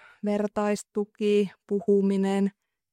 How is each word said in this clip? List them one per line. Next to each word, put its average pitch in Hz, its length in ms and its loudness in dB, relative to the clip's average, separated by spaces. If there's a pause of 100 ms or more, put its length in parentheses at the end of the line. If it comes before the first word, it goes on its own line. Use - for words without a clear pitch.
(260)
vertaistuki, 208 1300 -2 (160)
puhuminen, 196 840 0 (420)